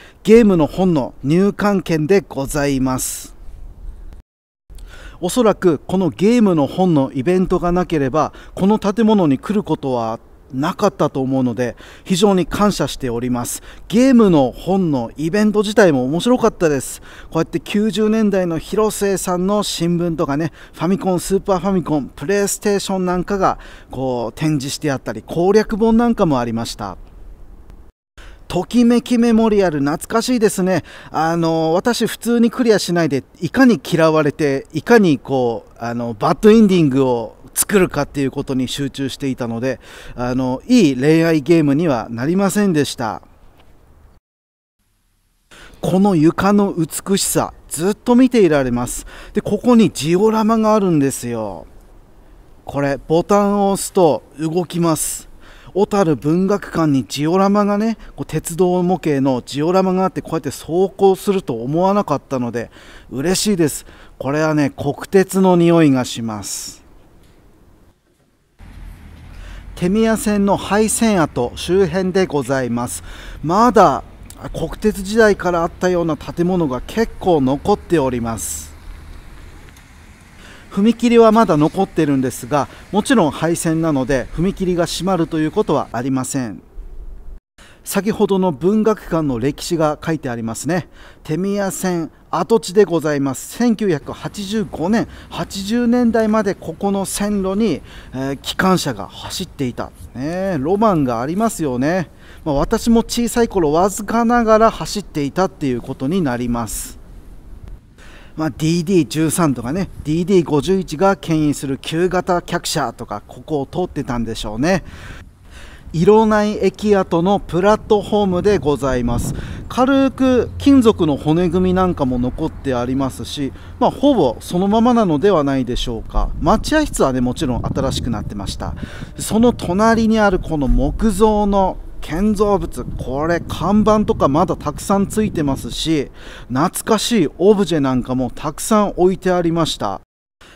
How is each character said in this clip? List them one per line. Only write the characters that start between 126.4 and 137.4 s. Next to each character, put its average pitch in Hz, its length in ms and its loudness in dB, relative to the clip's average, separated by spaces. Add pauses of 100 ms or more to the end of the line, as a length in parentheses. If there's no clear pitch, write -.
待 208 340 0
合 302 120 2
室 - 160 -2
は 143 100 2
ね、 131 80 0
も 123 140 0
ち 165 100 -4
ろ 120 140 -2
ん - 40 -6
新 135 280 -2
し - 100 -4
く 120 80 -6
な 107 120 -4
っ - 40 -8
て - 80 -10
ま 101 140 -8
し - 80 -8
た。 95 180 -8 (460)
そ - 200 -2
の 240 140 6
隣 226 540 2
に 220 100 2
あ 214 100 4
る 185 120 2
こ 156 180 -4
の 135 100 0
木 139 440 2
造 208 340 2
の 196 320 0 (240)
建 196 320 -2
造 202 240 2
物、 156 280 -6 (120)
こ 139 300 -4
れ 170 200 0
看 202 340 0
板 214 240 4
と 220 100 0
か 175 120 2
ま 170 200 2
だ 151 100 -2
た 147 160 -6
く - 80 -10
さ 196 160 0
ん 202 80 2
つ - 180 -2
い 208 80 -2
て 175 120 -2
ま 139 140 -2
す 123 120 -10
し、 151 400 -2 (400)
懐 135 220 0 (120)
か 226 140 2
し 196 280 2
い 127 120 -2
オ 196 160 6